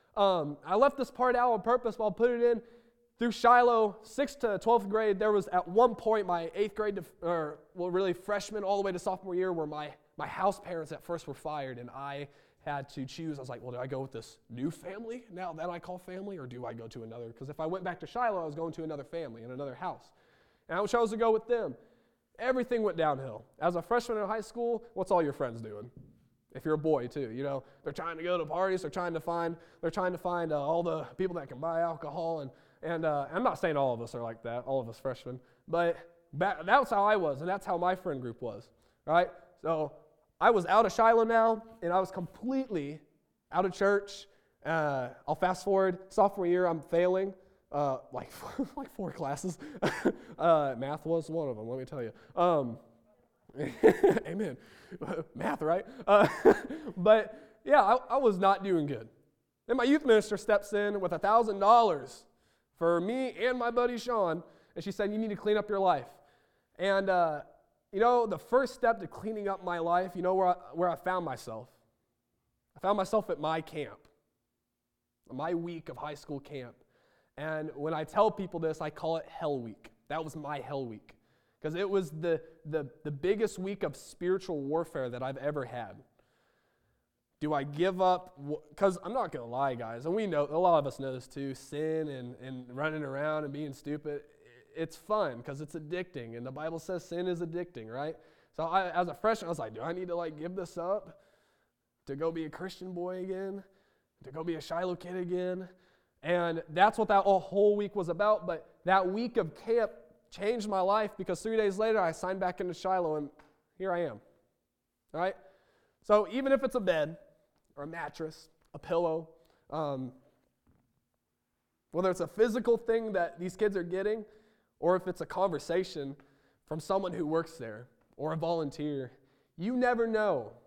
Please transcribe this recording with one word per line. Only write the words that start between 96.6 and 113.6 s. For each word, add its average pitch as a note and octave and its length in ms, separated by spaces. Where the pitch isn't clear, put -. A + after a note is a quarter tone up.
says E3+ 260
sin F3 240
is F3 140
addicting, D#3+ 480
right? D3 260
So D#3 100
I, F3+ 240
as F3 180
a D#3 80
freshman, G#3+ 320
I - 20
was E3 100
like, A2 140
"Do - 80
I E3 120
need F3+ 160
to, E3+ 60
like, E3 220
give F3 180
this F3+ 220
up F#3 460
to C#3 100
go E3 160
be E3 140
a D3+ 40
Christian F#3 440
boy F3+ 300
again, F#3+ 400
to C3 60
go D#3+ 120
be E3 120
a D3 60
Shiloh F3 340
kid F3+ 200
again?" F3+ 520
And E3+ 480
that's F#3+ 280
what A3 120
that G3 140
whole G3+ 520
week G3+ 200
was F#3 120
about, F3+ 400
but E3+ 220
that F#3 240
week A#3 260
of F3+ 200
camp A#3 360
changed G#3+ 360
my G3 120
life, G3+ 380
because F3+ 240
three A3+ 160
days G3+ 200
later, A3 220
I E3+ 120
signed F#3 280
back F3+ 200
into F3+ 140
Shiloh, F3 440
and D3 120